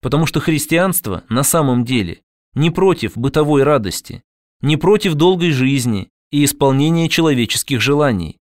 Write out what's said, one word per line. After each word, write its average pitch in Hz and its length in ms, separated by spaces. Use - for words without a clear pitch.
потому 151 240
что 147 140
христианство 160 880
на 123 140
самом 131 420
деле 113 360
не 156 160
против 170 480
бытовой 139 460
радости, 127 600
не 151 160
против 190 360
долгой 170 380
жизни 127 580
и 147 120
исполнения 147 640
человеческих 139 720
желаний. 131 560